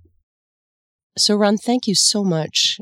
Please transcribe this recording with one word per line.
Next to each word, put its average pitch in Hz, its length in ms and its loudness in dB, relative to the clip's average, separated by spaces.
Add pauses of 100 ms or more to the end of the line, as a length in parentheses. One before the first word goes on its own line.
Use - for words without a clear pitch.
(1160)
So, 208 200 0
Ron, 208 200 2
thank 247 300 -2
you 196 80 0
so 208 300 0
much - 580 -2